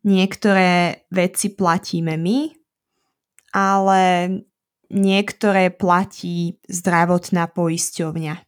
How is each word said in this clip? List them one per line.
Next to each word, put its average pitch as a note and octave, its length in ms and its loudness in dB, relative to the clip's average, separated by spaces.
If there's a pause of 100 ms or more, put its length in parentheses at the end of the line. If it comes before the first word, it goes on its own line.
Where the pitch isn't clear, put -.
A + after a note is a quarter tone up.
Niektoré F#3+ 1040 2
veci F3+ 400 -2
platíme E3 720 -2
my, B3+ 320 -2 (1040)
ale G3 480 2 (880)
niektoré G3 800 2
platí F3 960 -2
zdravotná F3 880 0
poisťovňa. E3 800 -4 (140)